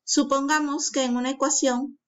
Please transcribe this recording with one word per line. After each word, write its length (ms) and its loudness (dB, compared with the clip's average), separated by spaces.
Supongamos 880 0
que 100 0
en 140 0
una 140 -2
ecuación 760 0